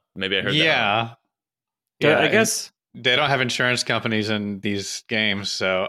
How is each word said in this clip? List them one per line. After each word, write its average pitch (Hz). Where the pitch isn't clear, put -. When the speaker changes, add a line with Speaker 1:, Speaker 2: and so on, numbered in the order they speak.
Speaker 1:
maybe 95
I -
heard 104
that 147
Speaker 2:
Yeah. 131
Speaker 1:
wrong. 117
Speaker 3:
Yeah, 143
Speaker 2:
Yeah, 156
Speaker 3:
I -
Speaker 2:
and 156
Speaker 3:
guess 220
Speaker 2:
they 123
don't 143
have 135
insurance 123
companies 110
in 101
these 101
games, 104
so 95